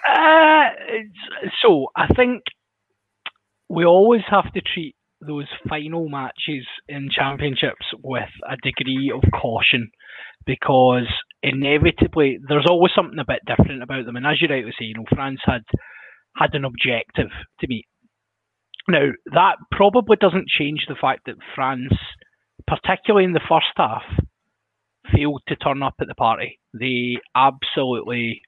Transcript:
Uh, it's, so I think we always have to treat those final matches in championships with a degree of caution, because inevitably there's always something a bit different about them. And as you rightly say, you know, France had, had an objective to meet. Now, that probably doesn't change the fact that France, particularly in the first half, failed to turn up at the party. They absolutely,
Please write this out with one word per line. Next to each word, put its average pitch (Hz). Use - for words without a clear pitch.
Uh, 311
it's, 214
so 165
I 165
think 247
we 165
always 196
have 202
to 185
treat 156
those 147
final 156
matches 139
in 143
championships 139
with 123
a 131
degree 135
of -
caution, -
because 127
inevitably 139
there's 147
always 180
something 165
a 131
bit -
different 127
about 131
them. 120
And 123
as 147
you 165
rightly 127
say, 120
you 110
know, 113
France 139
had, 123
had 151
an 139
objective 120
to 135
meet. 120
Now, 147
that -
probably 208
doesn't 185
change 147
the 139
fact -
that 120
France, 131
particularly 190
in 180
the 156
first 160
half, 113
failed 147
to 147
turn 139
up 135
at 156
the -
party. 113
They 123
absolutely, 123